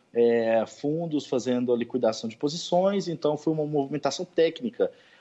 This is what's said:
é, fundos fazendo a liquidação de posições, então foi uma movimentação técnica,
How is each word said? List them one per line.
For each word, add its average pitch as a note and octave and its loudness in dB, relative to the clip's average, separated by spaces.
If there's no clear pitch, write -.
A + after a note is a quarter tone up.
é, A#2 4
fundos D3+ -4
fazendo B2 0
a - 0
liquidação A#2 -2
de A2 -8
posições, F3 0
então D3+ -2
foi D#3+ -2
uma D#3 -2
movimentação C#3+ -2
técnica, E3+ 0